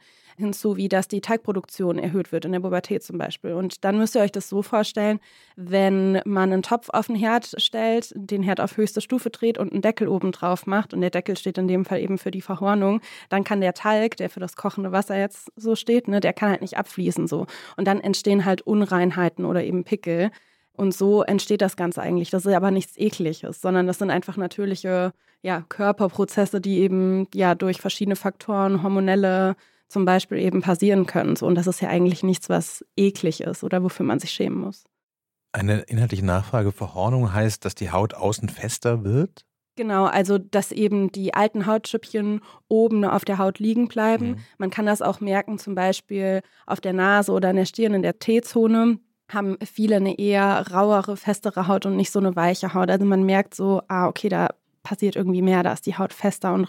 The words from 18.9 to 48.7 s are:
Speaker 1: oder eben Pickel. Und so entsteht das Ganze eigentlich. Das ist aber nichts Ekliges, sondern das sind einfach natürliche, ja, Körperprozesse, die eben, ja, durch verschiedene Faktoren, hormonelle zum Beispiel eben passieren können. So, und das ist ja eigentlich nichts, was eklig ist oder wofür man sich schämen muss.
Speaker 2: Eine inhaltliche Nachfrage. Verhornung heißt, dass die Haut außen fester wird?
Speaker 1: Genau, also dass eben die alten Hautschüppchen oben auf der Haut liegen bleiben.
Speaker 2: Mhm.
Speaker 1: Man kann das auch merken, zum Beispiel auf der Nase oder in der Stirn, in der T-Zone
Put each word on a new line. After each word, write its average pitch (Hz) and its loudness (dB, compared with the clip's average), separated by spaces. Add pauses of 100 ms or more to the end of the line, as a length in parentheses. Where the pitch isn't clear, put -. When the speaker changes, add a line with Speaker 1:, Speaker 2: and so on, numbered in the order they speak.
Speaker 1:
oder 170 0
eben 180 -2
Pickel. 185 -2 (440)
Und 196 0
so 202 4
entsteht 202 0
das 190 0
Ganze 175 -4
eigentlich. 175 -2
Das 185 -2
ist 196 2
aber 190 4
nichts 190 -4
Ekliges, 180 -4
sondern 185 2
das 180 -2
sind 196 -2
einfach 180 -2
natürliche, 185 -4 (280)
ja, 175 -4
Körperprozesse, 202 0
die 185 0
eben, 185 2
ja, 185 2
durch 185 -2
verschiedene 196 -2
Faktoren, 196 -2
hormonelle 190 2 (320)
zum 196 0
Beispiel 185 2
eben 185 0
passieren 190 2
können. - 0
So, - -2
und 180 4
das 175 2
ist 180 -2
ja - -2
eigentlich 175 2
nichts, 185 0
was 175 -2 (120)
eklig 196 0
ist - -8
oder 185 -2
wofür 180 -4
man 127 0
sich - -8
schämen 190 -2
muss. 196 -8 (680)
Speaker 2:
Eine 101 0
inhaltliche 110 0
Nachfrage. 101 0
Verhornung 104 -2
heißt, 107 -2
dass 98 -6
die 87 -8
Haut 98 0
außen 104 -2
fester 117 -4
wird? 131 -2 (320)
Speaker 1:
Genau, 202 0
also 196 2
dass 190 -4
eben 202 0
die 190 -4
alten 208 0
Hautschüppchen 214 -2 (260)
oben 220 4
auf 196 0
der 196 -2
Haut 196 0
liegen 226 2
bleiben. 226 0
Speaker 2:
Mhm. 247 -4 (220)
Speaker 1:
Man 185 -2
kann 214 -2
das 208 0
auch - 0
merken, 202 -2
zum 196 -8
Beispiel 190 0 (260)
auf - -4
der 185 -4
Nase 202 4
oder 185 2
in 190 2
der 190 2
Stirn, 220 0
in 190 2
der 175 0
T-Zone 226 2 (340)